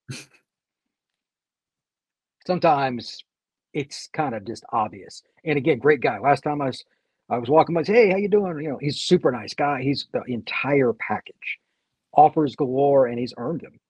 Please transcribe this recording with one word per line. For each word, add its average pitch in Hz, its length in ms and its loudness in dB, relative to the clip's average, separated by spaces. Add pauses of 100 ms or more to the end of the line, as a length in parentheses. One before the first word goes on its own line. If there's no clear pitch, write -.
<laughs> 131 80 -12 (2250)
sometimes 139 800 0 (480)
it's - 360 -8
kind 139 280 -4
of 101 100 -8
just 110 280 -10
obvious. 107 500 -4 (220)
And 151 120 0
again, 139 220 0
great 139 220 4
guy. 117 180 -2
Last 135 220 2
time 147 200 -4
I 139 40 -2
was, 127 180 -6 (460)
I 113 80 -2
was 120 120 -6
walking 160 240 4
by, 170 60 0
I 156 40 -2
said, 202 120 0
"Hey, 220 160 6
how 190 60 0
you 202 100 -2
doing?" 185 340 0
You 156 100 -6
know, - 60 -8
he's 143 200 -6
a - 20 -12
super 175 320 2
nice 113 220 -10
guy. 143 280 -2
He's 135 300 -2
the 120 120 -4
entire 127 680 0
package. - 680 -8 (520)
Offers 147 460 4
galore, 135 500 2
and 120 100 -4
he's 120 200 -6
earned 131 240 -6
them - 180 -20 (100)